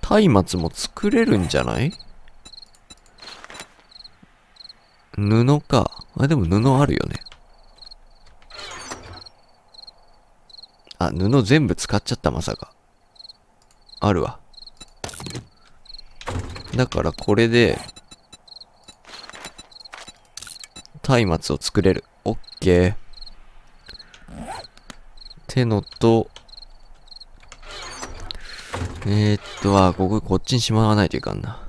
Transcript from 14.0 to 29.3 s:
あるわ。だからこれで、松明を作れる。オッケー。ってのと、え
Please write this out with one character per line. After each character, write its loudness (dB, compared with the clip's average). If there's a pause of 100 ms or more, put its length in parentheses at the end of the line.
あ 2
る 0
わ。 -6 (2500)
だ 2
か -4
ら -2
こ 0
れ 4
で、 4 (3250)
松 4
明 0 (220)
を -6
作 -2
れ 6
る。 -10 (200)
オ -2
ッ -4 (220)
ケ 4
ー。 -2 (2500)
っ -12
て 2
の 0
と、 2 (2750)
え 4